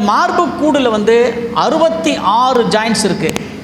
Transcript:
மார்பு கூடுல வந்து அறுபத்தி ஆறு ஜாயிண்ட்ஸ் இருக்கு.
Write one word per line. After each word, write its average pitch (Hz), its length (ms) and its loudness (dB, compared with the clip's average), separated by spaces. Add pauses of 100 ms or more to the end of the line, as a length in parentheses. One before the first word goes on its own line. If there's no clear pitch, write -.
(100)
மார்பு 339 340 2 (160)
கூடுல 277 360 2
வந்து 214 200 2 (480)
அறுபத்தி 320 480 0 (280)
ஆறு 254 220 2 (120)
ஜாயிண்ட்ஸ் 220 340 0
இருக்கு. 160 220 -2 (340)